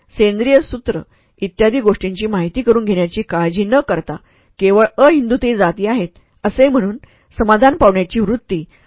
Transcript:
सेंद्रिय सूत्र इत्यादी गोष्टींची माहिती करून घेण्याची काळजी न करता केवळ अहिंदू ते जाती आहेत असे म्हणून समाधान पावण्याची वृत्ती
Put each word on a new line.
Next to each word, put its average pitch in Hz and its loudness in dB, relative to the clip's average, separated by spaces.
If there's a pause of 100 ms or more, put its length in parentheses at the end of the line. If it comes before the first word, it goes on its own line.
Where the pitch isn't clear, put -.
सेंद्रिय 226 2
सूत्र 240 -8 (420)
इत्यादी 220 0
गोष्टींची 202 -2
माहिती 190 -4
करून 226 0
घेण्याची 180 -2
काळजी 170 -2
न 226 0
करता 160 -6 (440)
केवळ 196 4 (140)
अहिंदू 262 2
ते 240 -2
जाती 196 -2
आहेत 214 -2 (360)
असे 254 2
म्हणून 226 -2 (340)
समाधान 226 2
पावण्याची 190 0
वृत्ती 190 -4 (240)